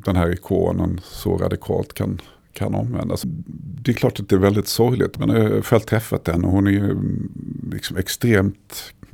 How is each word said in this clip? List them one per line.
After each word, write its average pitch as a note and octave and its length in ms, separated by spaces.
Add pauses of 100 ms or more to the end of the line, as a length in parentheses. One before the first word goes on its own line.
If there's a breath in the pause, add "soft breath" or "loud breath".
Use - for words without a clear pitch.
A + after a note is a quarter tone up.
den G2 120
här F2 140
ikonen F2+ 720
så - 340
radikalt F2+ 580
kan, F#2+ 260 (320 soft breath)
kan G2 220
omvändas. G#2+ 480 (600)
Det B2 100
är A2+ 40
klart - 240
att G2+ 80
det G2+ 80
är F#2 40
väldigt G2+ 280
sorgligt, B2 500
men A2+ 100
jag A2 220
har G#2 120
själv A2+ 180
träffat - 480
henne F2 180
och F2 60
hon G2 140
är, G2+ 180
mm, G2 480 (400)
liksom, - 240
extremt, - 1000 (180)